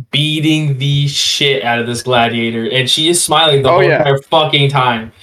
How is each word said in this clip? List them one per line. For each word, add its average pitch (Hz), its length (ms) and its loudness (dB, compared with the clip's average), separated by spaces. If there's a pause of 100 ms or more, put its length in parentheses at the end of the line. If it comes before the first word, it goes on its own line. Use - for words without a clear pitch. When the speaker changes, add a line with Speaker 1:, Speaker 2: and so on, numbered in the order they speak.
(100)
Speaker 1:
beating 151 680 0
the 143 300 0
shit - 540 -2
out 120 160 0
of 117 80 -4
this 120 160 -6
gladiator, 117 680 -2
and 127 200 -2
she 156 180 0
is 175 140 0
smiling 151 400 2
the 131 60 2
Speaker 2:
Oh, 156 60 4
Speaker 1:
whole 185 100 4
Speaker 2:
yeah. 156 140 2
Speaker 1:
entire 139 200 0
fucking 147 520 0
time. 123 420 -2 (100)